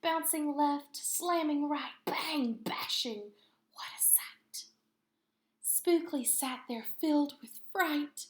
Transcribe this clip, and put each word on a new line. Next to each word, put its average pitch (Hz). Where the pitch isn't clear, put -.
Bouncing 320
left, 285
slamming 311
right, 285
bang, 285
bashing. -
What -
a -
sight. -
Spookly 330
sat 254
there 226
filled 294
with -
fright 302